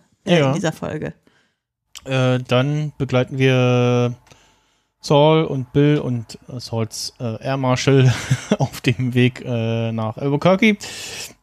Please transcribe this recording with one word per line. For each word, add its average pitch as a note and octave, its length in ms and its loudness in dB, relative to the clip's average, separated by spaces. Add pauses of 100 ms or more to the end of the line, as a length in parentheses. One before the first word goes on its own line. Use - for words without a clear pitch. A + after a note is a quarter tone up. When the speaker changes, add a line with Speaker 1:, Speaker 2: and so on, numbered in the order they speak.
(240)
Speaker 1:
äh, F3 140 4
Speaker 2:
Ja. F3 120 4
Speaker 1:
in C#3+ 40 0
dieser E3+ 180 -2
Folge. D#3 400 -10 (920)
Speaker 2:
Äh, B2+ 340 0
dann C#3+ 600 -2
begleiten C3 380 -2
wir B2 800 2 (880)
Saul D#3 420 4
und C3 300 -6
Bill D3 260 4
und, A#2+ 400 -6 (100)
äh, B2+ 120 -12
Sauls, - 580 -8
äh, A2+ 240 -8
Air C3+ 140 -4
Marshal C3 560 4 (220)
<laughs> - 260 -2
auf - 200 -2
dem B2+ 340 -2
Weg, B2 300 2
äh, A2+ 460 -2
nach A2+ 280 -6
Albuquerque. F3+ 580 2 (680)